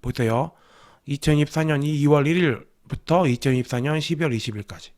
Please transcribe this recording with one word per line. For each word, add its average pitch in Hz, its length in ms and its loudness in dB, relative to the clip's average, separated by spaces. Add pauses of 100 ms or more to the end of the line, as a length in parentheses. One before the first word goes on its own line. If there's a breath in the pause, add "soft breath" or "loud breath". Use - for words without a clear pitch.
보세요. 120 480 -2 (560 soft breath)
이천이십사 151 580 0
년 147 180 0
이 151 180 -2
이월 147 260 4
일 165 100 2
일부터 - 880 0
이천이십사 127 540 0
년 151 200 -2
십이월 151 340 -2
이십 110 220 -6
일까지. - 420 -14